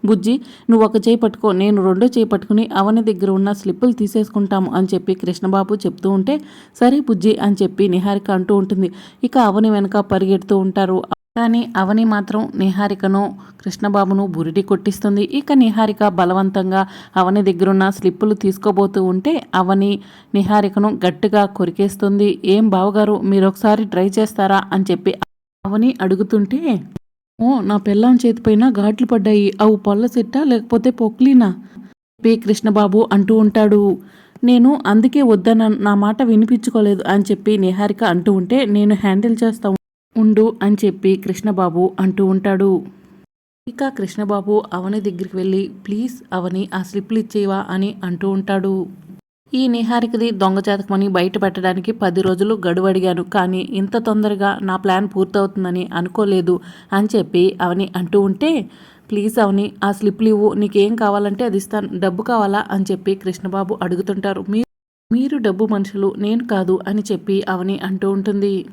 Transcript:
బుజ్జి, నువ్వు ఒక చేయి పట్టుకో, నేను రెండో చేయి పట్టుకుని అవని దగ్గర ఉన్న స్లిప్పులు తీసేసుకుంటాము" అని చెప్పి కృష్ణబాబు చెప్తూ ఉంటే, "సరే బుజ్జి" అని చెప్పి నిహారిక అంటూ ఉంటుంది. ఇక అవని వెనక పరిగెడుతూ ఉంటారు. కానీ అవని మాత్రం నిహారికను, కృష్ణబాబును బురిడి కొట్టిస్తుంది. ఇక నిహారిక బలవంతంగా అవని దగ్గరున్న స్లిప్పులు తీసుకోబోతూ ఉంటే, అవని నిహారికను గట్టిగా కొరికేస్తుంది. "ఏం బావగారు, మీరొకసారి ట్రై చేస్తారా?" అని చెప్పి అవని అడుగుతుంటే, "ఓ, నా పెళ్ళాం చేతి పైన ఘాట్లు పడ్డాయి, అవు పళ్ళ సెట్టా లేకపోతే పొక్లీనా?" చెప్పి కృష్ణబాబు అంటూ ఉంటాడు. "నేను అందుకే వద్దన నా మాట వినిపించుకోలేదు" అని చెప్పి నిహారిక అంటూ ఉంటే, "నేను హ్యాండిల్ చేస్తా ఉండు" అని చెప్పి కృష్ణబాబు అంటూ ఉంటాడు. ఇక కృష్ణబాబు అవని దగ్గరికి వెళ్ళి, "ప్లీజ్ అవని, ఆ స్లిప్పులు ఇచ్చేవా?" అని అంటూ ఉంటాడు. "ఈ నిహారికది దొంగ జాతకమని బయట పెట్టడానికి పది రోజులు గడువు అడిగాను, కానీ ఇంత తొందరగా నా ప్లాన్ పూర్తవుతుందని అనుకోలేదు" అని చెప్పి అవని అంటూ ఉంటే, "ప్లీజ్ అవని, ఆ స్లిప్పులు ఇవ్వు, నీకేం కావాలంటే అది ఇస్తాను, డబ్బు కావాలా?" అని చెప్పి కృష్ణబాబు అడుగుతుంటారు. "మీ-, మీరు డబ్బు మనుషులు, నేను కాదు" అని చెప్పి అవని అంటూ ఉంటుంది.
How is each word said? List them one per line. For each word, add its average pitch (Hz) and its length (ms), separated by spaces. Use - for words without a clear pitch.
బుజ్జి, 214 300
నువ్వు 226 200
ఒక 226 120
చేయి 226 220
పట్టుకో, 214 320
నేను 196 320
రెండో 190 240
చేయి 233 240
పట్టుకుని 214 420
అవని 220 300
దగ్గర 196 280
ఉన్న 196 220
స్లిప్పులు 202 380
తీసేసుకుంటాము" 202 800
అని 185 200
చెప్పి 185 240
కృష్ణబాబు 190 600
చెప్తూ 190 360
ఉంటే, 196 260
"సరే 262 220
బుజ్జి" 214 380
అని 202 220
చెప్పి 185 300
నిహారిక 196 420
అంటూ 185 240
ఉంటుంది. 190 340
ఇక 254 140
అవని 214 340
వెనక 202 340
పరిగెడుతూ 190 520
ఉంటారు. 190 420
కానీ 233 260
అవని 208 300
మాత్రం 208 360
నిహారికను, 196 680
కృష్ణబాబును 196 680
బురిడి 165 340
కొట్టిస్తుంది. 202 600
ఇక 285 200
నిహారిక 214 540
బలవంతంగా 190 720
అవని 190 260
దగ్గరున్న 190 460
స్లిప్పులు 196 460
తీసుకోబోతూ 196 680
ఉంటే, 185 300
అవని 196 380
నిహారికను 208 640
గట్టిగా 190 480
కొరికేస్తుంది. 196 840
"ఏం 208 240
బావగారు, 202 520
మీరొకసారి 196 640
ట్రై 196 240
చేస్తారా?" 196 500
అని 190 180
చెప్పి 180 240
అవని 220 260
అడుగుతుంటే, 196 580
"ఓ, 226 80
నా 202 160
పెళ్ళాం 214 380
చేతి 233 260
పైన 220 300
ఘాట్లు 208 360
పడ్డాయి, 208 400
అవు 214 160
పళ్ళ 208 280
సెట్టా 247 380
లేకపోతే 240 480
పొక్లీనా?" 240 580
చెప్పి 226 260
కృష్ణబాబు 208 600
అంటూ 202 260
ఉంటాడు. 208 460
"నేను 247 260
అందుకే 226 360
వద్దన 220 460
నా 202 160
మాట 208 280
వినిపించుకోలేదు" 220 840
అని 196 200
చెప్పి 208 300
నిహారిక 202 460
అంటూ 180 300
ఉంటే, 190 320
"నేను 208 300
హ్యాండిల్ 202 420
చేస్తా 226 300
ఉండు" 220 300
అని 202 160
చెప్పి 190 380
కృష్ణబాబు 185 680
అంటూ 190 260
ఉంటాడు. 190 440
ఇక 269 220
కృష్ణబాబు 208 680
అవని 190 280
దగ్గరికి 185 360
వెళ్ళి, 190 260
"ప్లీజ్ 226 380
అవని, 185 300
ఆ 190 100
స్లిప్పులు 202 360
ఇచ్చేవా?" 202 400
అని 190 200
అంటూ 180 260
ఉంటాడు. 196 440
"ఈ 262 140
నిహారికది 233 640
దొంగ 190 280
జాతకమని 196 480
బయట 185 340
పెట్టడానికి 185 500
పది 190 300
రోజులు 190 340
గడువు 185 320
అడిగాను, 185 360
కానీ 185 380
ఇంత 196 240
తొందరగా 208 540
నా 190 160
ప్లాన్ 190 300
పూర్తవుతుందని 185 760
అనుకోలేదు" 180 640
అని 202 200
చెప్పి 175 320
అవని 180 340
అంటూ 180 260
ఉంటే, 196 300
"ప్లీజ్ 214 340
అవని, 202 280
ఆ 196 80
స్లిప్పులు 208 380
ఇవ్వు, 208 240
నీకేం 208 420
కావాలంటే 202 500
అది 196 120
ఇస్తాను, 202 320
డబ్బు 190 240
కావాలా?" 214 460
అని 190 200
చెప్పి 190 260
కృష్ణబాబు 190 680
అడుగుతుంటారు. 190 680
"మీ-, 214 180
మీరు 262 260
డబ్బు 214 300
మనుషులు, 196 500
నేను 220 300
కాదు" 185 300
అని 202 200
చెప్పి 196 300
అవని 185 340
అంటూ 196 300
ఉంటుంది. 196 420